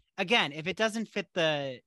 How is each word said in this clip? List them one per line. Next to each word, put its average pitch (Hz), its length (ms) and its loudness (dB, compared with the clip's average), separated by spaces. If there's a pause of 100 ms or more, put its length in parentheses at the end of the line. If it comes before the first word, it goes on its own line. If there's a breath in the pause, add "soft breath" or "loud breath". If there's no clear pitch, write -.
(180)
again, 190 340 2
if 151 160 -8
it 185 80 -2
doesn't 220 320 0
fit - 260 -6
the 147 520 0